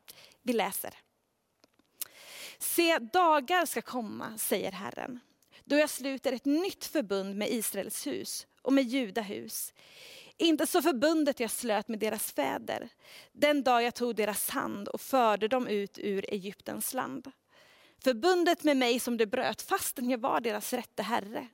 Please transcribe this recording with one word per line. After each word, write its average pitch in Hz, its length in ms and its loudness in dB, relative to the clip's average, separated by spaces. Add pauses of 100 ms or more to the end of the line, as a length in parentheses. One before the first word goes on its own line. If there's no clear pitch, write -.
(420)
Vi 247 120 0
läser. 196 400 -2 (1700)
"Se, 330 400 4
dagar 320 680 4
ska 247 160 -4
komma, 220 560 -8
säger 196 340 0
Herren, 196 480 -10 (440)
då 269 120 0
jag 294 140 6
sluter 262 440 -4
ett 233 120 -6
nytt 320 400 0
förbund 196 500 -2
med 202 160 -2
Israels - 560 -4
hus - 400 -6 (140)
och 262 120 2
med 277 100 6
Juda 233 380 -2
hus. - 520 -8 (640)
Inte 311 300 4
så 349 140 4
förbundet 294 580 2
jag 220 120 -2
slöt 214 360 -2
med 220 120 -6
deras 214 320 -2
fäder, - 580 -4 (420)
den 294 320 2
dag 240 200 6
jag 240 120 -2
tog 240 200 -2
deras 208 340 0
hand 220 380 -4
och - 140 -6
förde 220 460 4
dem 254 200 2
ut 202 300 -4
ur 196 360 -4
Egyptens 208 600 -6
land. 262 380 -6 (720)
Förbundet 339 600 4
med 294 140 4
mig 247 220 2
som 240 180 -2
de 226 80 4
bröt, 233 360 -2
fastän 277 480 -2
jag 254 80 0
var 269 240 0
deras 214 320 -4
rätte 233 300 -6
herre, 226 500 -4